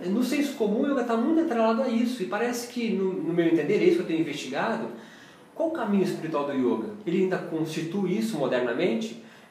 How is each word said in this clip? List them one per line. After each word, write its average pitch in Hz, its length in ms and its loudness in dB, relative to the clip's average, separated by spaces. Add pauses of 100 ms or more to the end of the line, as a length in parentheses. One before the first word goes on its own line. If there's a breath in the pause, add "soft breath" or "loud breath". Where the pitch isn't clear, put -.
no 220 160 2
senso 285 320 0
comum 214 280 0
o 285 80 0
yoga 254 120 0
tá 226 140 0
muito 320 240 4
atrelado 226 400 2
a 220 60 0
isso, 233 340 0
e 180 60 -2
parece 233 440 -2
que, 233 200 -2
no, 185 220 0
no 165 200 -2
meu 170 140 4
entender, 160 340 4
é - 40 4
isso 170 120 8
que - 60 0
eu - 40 -6
tenho 160 140 0
investigado, 143 680 -4 (680 loud breath)
qual 320 140 -2
o - 20 -4
caminho 202 320 2
espiritual 156 420 -2
do 139 80 -4
yoga? 120 360 2 (160)
Ele 185 180 2
ainda 180 140 2
constitui 170 800 -2
isso 220 180 -2
modernamente? 131 840 0 (280 loud breath)